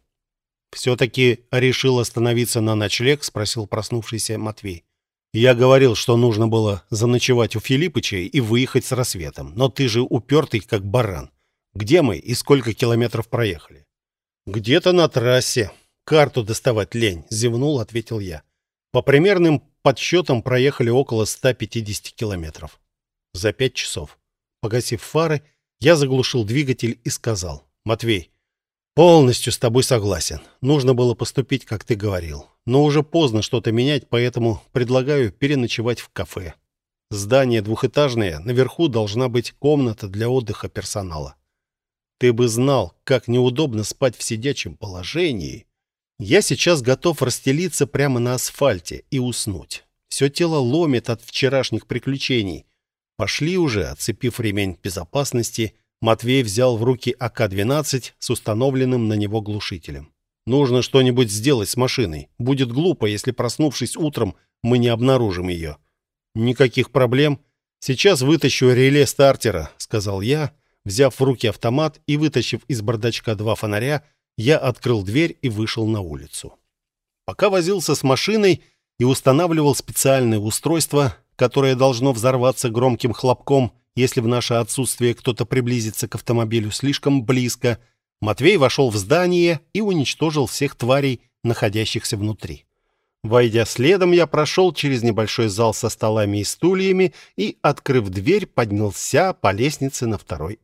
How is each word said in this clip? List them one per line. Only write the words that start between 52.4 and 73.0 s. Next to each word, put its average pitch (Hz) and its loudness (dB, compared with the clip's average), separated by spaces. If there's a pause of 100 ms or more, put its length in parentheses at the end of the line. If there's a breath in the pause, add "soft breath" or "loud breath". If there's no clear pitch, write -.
Пошли 147 -4
уже», — 120 0
отцепив 123 -6
ремень 101 -2
безопасности, 110 -4 (240)
Матвей 113 2
взял 117 0
в 110 -2
руки 123 0
А 120 -6
К 110 -2
двенадцать 127 -2
с - -10
установленным 127 0
на 107 0
него 104 -2
глушителем. 95 -10 (320)
«Нужно 127 2
что-нибудь 127 2
сделать 107 0
с - -8
машиной. 101 -4
Будет 127 -2
глупо, 135 -2
если, 104 -4
проснувшись 120 -4
утром, 131 -2 (280)
мы 120 2
не 120 2
обнаружим 117 2
ее». 80 -6 (580)
«Никаких 120 0
проблем. 135 2 (400)
Сейчас 143 2
вытащу 135 4
реле 135 4
стартера», — 117 2
сказал 98 -6
я, 139 -4 (320)
взяв 117 2
в - 0
руки 131 2
автомат 131 -2
и 147 0
вытащив 147 -2
из 120 -4
бардачка 113 -2